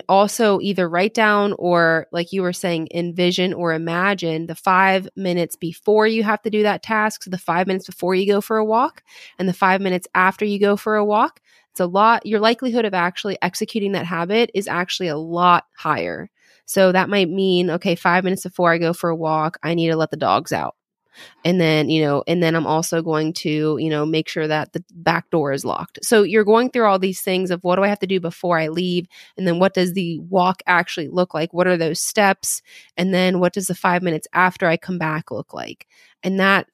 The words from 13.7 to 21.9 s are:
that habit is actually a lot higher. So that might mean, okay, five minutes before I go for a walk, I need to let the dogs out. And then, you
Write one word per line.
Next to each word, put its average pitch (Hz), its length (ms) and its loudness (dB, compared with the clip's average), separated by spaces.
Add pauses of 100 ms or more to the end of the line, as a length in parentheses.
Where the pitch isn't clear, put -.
that 170 120 -2
habit 180 480 -2
is 202 140 -4
actually 180 400 -4
a 147 100 -4
lot 170 480 2 (100)
higher. 87 540 -4 (380)
So 190 240 4
that 180 180 2
might 196 220 2
mean, 185 400 0
okay, 175 240 -2
five 180 280 2
minutes 185 200 -2
before 180 280 0
I 165 60 2
go 170 160 0
for 170 160 -4
a 160 60 0
walk, 156 480 -2
I 156 100 -2
need 165 160 0
to 160 80 0
let 156 140 -2
the - 60 -6
dogs 127 360 0
out. 73 220 -6 (720)
And 175 160 2
then, 156 280 2
you 156 140 2